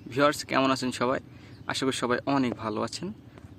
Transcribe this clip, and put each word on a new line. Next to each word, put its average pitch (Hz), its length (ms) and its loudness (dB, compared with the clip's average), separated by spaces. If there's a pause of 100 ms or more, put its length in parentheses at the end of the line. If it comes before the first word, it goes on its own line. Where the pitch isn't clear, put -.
ভিউয়ার্স, 143 360 2
কেমন 135 260 2
আছেন 127 220 0
সবাই? 127 280 2 (460)
আশা - 200 0
করি 127 100 2
সবাই 120 300 2
অনেক 135 280 4
ভালো 110 280 -2
আছেন। 175 300 -4 (460)